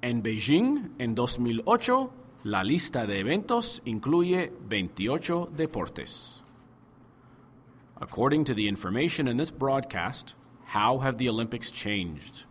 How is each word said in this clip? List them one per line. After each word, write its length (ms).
En 220
Beijing, 720
en 160
dos 260
mil 260
ocho, 460
la 200
lista 420
de 140
eventos 680
incluye 680
veintiocho 880
deportes. 880
According 480
to 100
the 120
information 600
in 100
this 140
broadcast, 840
how 300
have 140
the 120
Olympics 420
changed 800